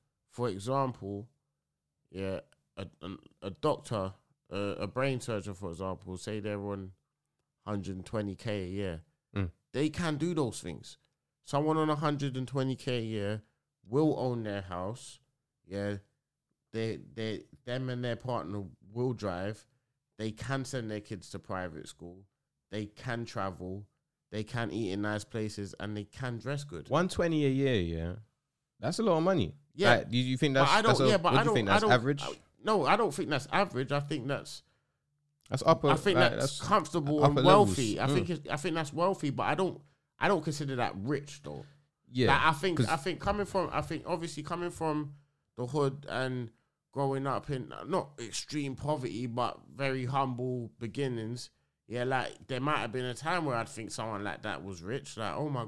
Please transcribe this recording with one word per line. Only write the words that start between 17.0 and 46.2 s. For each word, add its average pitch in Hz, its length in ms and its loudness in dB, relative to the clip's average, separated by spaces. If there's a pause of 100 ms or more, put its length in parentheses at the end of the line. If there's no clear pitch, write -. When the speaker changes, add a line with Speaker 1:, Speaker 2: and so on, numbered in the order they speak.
Speaker 1:
they, 110 280 -4 (220)
them 127 260 -4
and 123 140 -4
their 117 120 -2
partner 104 460 -4 (300)
will 123 200 0
drive. 101 540 -4 (520)
They 110 120 -4
can 131 340 -4
send 120 260 -6
their 107 100 -6
kids 101 300 -12
to 98 80 -10
private 90 500 -8
school. 90 360 -18 (460)
They 107 160 -6
can 117 380 -8
travel. 95 640 -6 (440)
They 107 140 -4
can 117 260 -4
eat 101 220 -2
in 101 100 -2
nice 104 220 -2
places, 107 560 -6
and 104 160 -6
they 104 80 -6
can 123 340 -8
dress 139 260 -6
good. 82 240 -12
Speaker 2:
One 170 200 4
twenty 165 380 2
a 135 40 6
year, 135 300 4
yeah. 82 320 -2 (680)
That's 147 180 0
a 226 40 0
lot 185 160 6
of 160 60 4
money. 170 300 2 (200)
Speaker 1:
Yeah. 143 220 6
Speaker 2:
Like, - 140 -2
do 120 80 0
you 127 180 2
think 139 180 2
Speaker 1:
But 135 60 6
Speaker 2:
that's, 139 120 6
Speaker 1:
I 214 100 6
don't, 220 80 6
Speaker 2:
that's 208 100 6
a, - 80 6
Speaker 1:
yeah, 214 100 8
but 143 140 4
Speaker 2:
what 139 80 8
Speaker 1:
I - 20 6
Speaker 2:
do - 0 -
you - 40 2
Speaker 1:
don't, 226 80 4
Speaker 2:
think, 107 140 4
Speaker 1:
I 98 40 4
Speaker 2:
that's 214 100 6
Speaker 1:
don't, 214 100 6
Speaker 2:
average? 135 300 4
Speaker 1:
I, - 100 -4 (320)
no, 196 220 2
I 170 100 6
don't 208 180 2
think 165 160 -4
that's 143 220 -2
average. 151 400 0
I 143 80 2
think 143 280 -4
that's - 340 -6 (840)
Speaker 2:
That's 135 160 -2
upper, 160 240 6
Speaker 1:
I 147 60 6
think 170 240 2
Speaker 2:
like, 175 140 6
Speaker 1:
that's - 260 -2
Speaker 2:
that's - 20 -10
Speaker 1:
comfortable 151 640 2
Speaker 2:
upper 143 140 6
Speaker 1:
and 131 80 10
Speaker 2:
levels. 196 220 12
Speaker 1:
wealthy. 123 320 2
I 123 60 2
Speaker 2:
Mm. 139 80 4
Speaker 1:
think - 160 2
it's, 147 180 -6
I - 80 -2
think 160 180 -2
that's 151 180 -2
wealthy, 165 380 0
but 101 140 -2
I 123 100 2
don't, 175 260 0 (400)
I 160 80 4
don't 175 160 4
consider 143 320 -2
that 120 200 0
rich 135 460 -4
though. - 220 -10 (460)
Speaker 2:
Yeah, 123 180 4
Speaker 1:
Like, 135 140 6
I 156 100 6
think, 170 260 0
Speaker 2:
'cause 117 100 4
Speaker 1:
I 160 80 2
think 165 240 -4
coming 202 260 0
from, 180 260 0
I 151 80 0
think 147 260 -6
obviously 165 360 -4
coming 175 280 -4
from 151 440 -2 (420)
the 123 100 -4
hood 143 420 0
and 127 420 -2 (420)